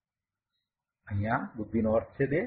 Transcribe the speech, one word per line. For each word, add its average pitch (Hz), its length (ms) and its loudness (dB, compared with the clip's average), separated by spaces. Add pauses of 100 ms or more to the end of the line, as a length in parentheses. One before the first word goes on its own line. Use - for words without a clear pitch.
(1080)
અહીંયા 110 480 -2
બુદ્ધિનો 110 380 0
અર્થ 113 220 2
છે 139 100 2
તે 139 220 0